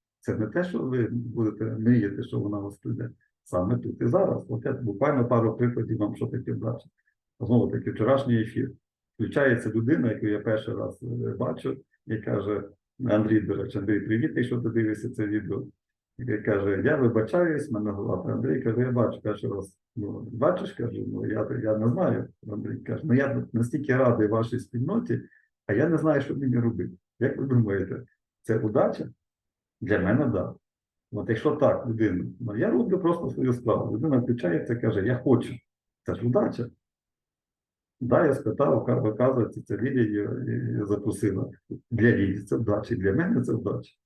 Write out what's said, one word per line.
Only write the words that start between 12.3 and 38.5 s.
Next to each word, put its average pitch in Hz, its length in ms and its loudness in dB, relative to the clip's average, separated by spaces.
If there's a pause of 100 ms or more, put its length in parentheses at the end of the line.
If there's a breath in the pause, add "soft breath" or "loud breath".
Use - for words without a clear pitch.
Андрій, 107 300 4
до 98 160 0
речі, 98 220 -6
Андрій, 101 220 0
привіт, 117 360 0
якщо 123 260 0
ти 117 80 -2
дивишся 110 400 0
це 107 180 -4
відео. 101 400 -4 (500)
І 120 200 -2
каже, 98 480 0
я 151 100 4
вибачаюсь, 139 760 2
мене 107 220 -2
звати 113 380 -4
Андрій, - 300 0
каже, 113 200 0
я 123 100 0
бачу 120 300 0
перший 107 280 -4
раз. 98 280 -8 (180)
Ну, 101 360 -8
бачиш, 147 400 0
кажу, 107 360 -6
ну, 107 180 -6
я, 110 220 -2 (160)
я 110 140 0
не 113 140 2
знаю, 170 360 0 (240)
Андрій - 260 -6
каже, - 280 -6
ну, 120 80 2
я 127 400 2
настільки 127 420 0
радий 113 320 4
вашій 113 320 0
спільноті, 156 640 -2 (460 loud breath)
а 104 60 0
я 147 160 4
не 160 80 4
знаю, 147 240 2
що - 140 -4
мені 131 220 2
робити. 110 360 0 (260)
Як 127 180 2
ви 135 80 -2
думаєте, 101 580 2 (380 soft breath)
це 110 180 0
удача? 110 500 2 (720)
Для 95 180 2
мене, 113 260 4
да. 107 300 -2 (560)
От 101 180 -6
якщо 117 220 2
так, - 360 2
людина, 104 380 0 (140)
ну, 110 180 -6
я 180 120 0
роблю 190 300 2
просто 165 300 0
свою 127 240 0
справу. 110 420 0
Людина 135 220 2
включається, 123 580 0
каже, 101 300 0
я 123 100 2
хочу. - 380 2 (500)
Це 92 120 -4
ж 120 120 -4
удача. 123 400 0 (1300)
Да, 127 260 4
я 139 80 4
спитав, 120 520 2